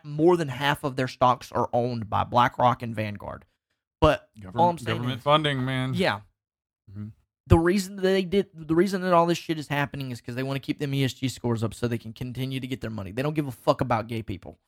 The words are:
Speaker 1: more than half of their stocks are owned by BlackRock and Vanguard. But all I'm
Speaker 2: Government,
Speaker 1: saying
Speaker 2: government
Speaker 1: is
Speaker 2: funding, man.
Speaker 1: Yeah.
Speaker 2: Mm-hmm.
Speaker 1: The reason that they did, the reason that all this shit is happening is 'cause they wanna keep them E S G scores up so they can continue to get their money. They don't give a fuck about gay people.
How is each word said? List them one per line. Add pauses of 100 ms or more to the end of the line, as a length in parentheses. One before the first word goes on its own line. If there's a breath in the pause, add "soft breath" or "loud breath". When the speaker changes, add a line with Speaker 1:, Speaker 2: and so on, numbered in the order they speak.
Speaker 1:
more
than
half
of
their
stocks
are
owned
by
BlackRock
and
Vanguard. (560)
But
all
I'm
Speaker 2:
Government,
Speaker 1:
saying
Speaker 2:
government
Speaker 1:
is
Speaker 2:
funding,
man.
Speaker 1:
Yeah. (720)
Speaker 2:
Mm-hmm. (380)
Speaker 1:
The
reason
that
they
did,
the
reason
that
all
this
shit
is
happening
is
'cause
they
wanna
keep
them
E
S
G
scores
up
so
they
can
continue
to
get
their
money.
They
don't
give
a
fuck
about
gay
people.